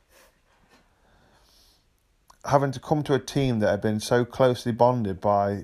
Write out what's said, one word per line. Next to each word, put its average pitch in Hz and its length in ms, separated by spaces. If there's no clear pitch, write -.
Having 139 300
to 127 80
come 151 220
to 147 100
a 131 60
team 127 400
that 104 100
had 101 100
been 107 220
so 123 240
closely 123 480
bonded 117 480
by 101 420